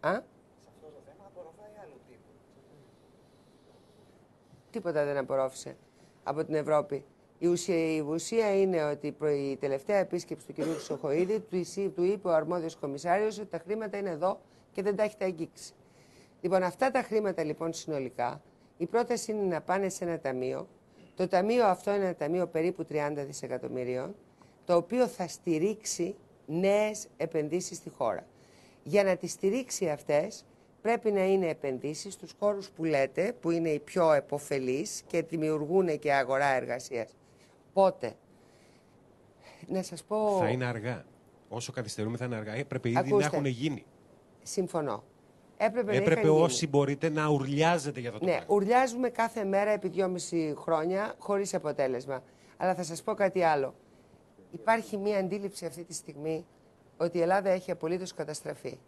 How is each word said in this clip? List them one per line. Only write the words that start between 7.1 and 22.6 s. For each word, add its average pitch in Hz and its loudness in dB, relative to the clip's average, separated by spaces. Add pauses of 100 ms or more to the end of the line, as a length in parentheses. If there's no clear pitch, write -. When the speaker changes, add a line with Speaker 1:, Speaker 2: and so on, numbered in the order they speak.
Speaker 1:
Η 165 0
ουσία, 165 2
η 156 0
ουσία 196 0
είναι 180 2
ότι 147 -4
προ-, 143 0
η 135 -4
τελευταία 139 0
επίσκεψη 175 -2
του - -16
κυρίου 160 -2
Χρυσοχοΐδη 156 -2 (100)
του 180 -4
ειση-, 185 -4
του 175 -2
είπε 190 0
ο 165 4
αρμόδιος 160 0
κομισάριος 175 0
ότι 208 -10
τα 165 -6
χρήματα 202 -6
είναι 196 -4
εδώ 170 -2 (320)
και 196 -6
δεν 196 0
τα 214 2
έχετε 208 -2
αγγίξει. 165 -6 (680)
Λοιπόν, 185 2
αυτά 185 0
τα 254 0
χρήματα, 202 0
λοιπόν, 156 -4
συνολικά, 135 -4 (340)
η 170 -4
πρόταση 233 0
είναι 208 -2
να 175 0
πάνε 190 0
σε 185 -6
ένα 170 -2
ταμείο. 131 -4 (480)
Το 180 0
ταμείο 214 4
αυτό 196 2
είναι 202 2
ένα 180 0
ταμείο 170 0
περίπου 170 -2